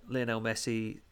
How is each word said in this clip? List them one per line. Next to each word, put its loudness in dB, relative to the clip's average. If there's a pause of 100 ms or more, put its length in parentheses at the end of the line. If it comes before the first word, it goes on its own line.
Lionel 2
Messi 0 (120)